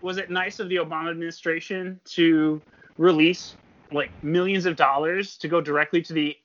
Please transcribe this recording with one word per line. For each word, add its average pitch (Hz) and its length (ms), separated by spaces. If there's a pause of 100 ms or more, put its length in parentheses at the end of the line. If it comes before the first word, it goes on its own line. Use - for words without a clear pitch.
was 185 160
it 185 100
nice 185 320
of 147 80
the 185 80
Obama 165 340
administration 170 920
to 156 560 (380)
release, 165 580 (340)
like, 143 200 (120)
millions 180 440
of 165 100
dollars 156 600
to 151 100
go 170 120
directly 151 420
to 165 100
the 151 320